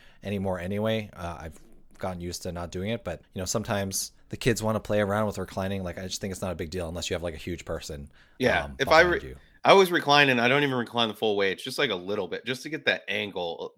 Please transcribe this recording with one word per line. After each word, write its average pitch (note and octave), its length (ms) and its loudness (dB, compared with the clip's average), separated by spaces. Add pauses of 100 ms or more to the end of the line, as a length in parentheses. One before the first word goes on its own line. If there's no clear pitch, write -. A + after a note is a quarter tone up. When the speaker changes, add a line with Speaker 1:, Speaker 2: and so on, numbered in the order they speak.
(240)
Speaker 1:
anymore F#2+ 360 -2
anyway. G#2 560 -2
Uh, E2+ 260 -10
I've D#2+ 180 -14 (400)
gotten F#2 220 -6
used F2 220 -8
to F#2 80 -6
not E2+ 200 -8
doing F#2 180 -4
it, A#2 140 -4
but, E2 180 -8 (120)
you G#2 60 -8
know, F#2 60 -4
sometimes G2+ 680 -2 (180)
the - 80 -10
kids A2 260 0
wanna A2 160 2
play G#2+ 200 0
around G#2 280 2
with F#2+ 100 -4
reclining. F#2+ 460 -4
Like, F2 140 -8
I F#2+ 100 -10
just - 140 -8
think G2 100 -4
it's F2+ 100 -8
not F#2+ 100 -4
a E2+ 40 -4
big E2+ 160 -6
deal F2 180 -4
unless E2+ 200 -6
you F#2+ 40 0
have, E2+ 100 -4
like, E2+ 120 -4
a - 20 -14
huge E2+ 280 -8
person, D2+ 440 -8 (300)
Speaker 2:
Yeah, F#2+ 260 4
Speaker 1:
um, C#2 140 -12
Speaker 2:
if C#3 80 2
I D#3+ 160 10
Speaker 1:
behind F3 200 2
Speaker 2:
re-, C3+ 60 -12
Speaker 1:
you. C3 60 -14 (280)
Speaker 2:
I C3+ 80 8
always F#3 200 8
recline, C#3+ 380 6
and A#2+ 120 4
I A#2+ 80 4
don't C#3+ 140 4
even C3+ 120 0
recline A#2 320 0
the G#2+ 60 -4
full G#2 240 2
way. G2 140 4
It's F2+ 120 -6
just, - 140 -8
like, C#3 140 0
a F#2+ 40 0
little F#2 320 -4
bit, F#2 180 -8
just B2+ 180 -6
to D#3 60 -10
get D3+ 160 -6
that F#2+ 220 0
angle F#2 680 -6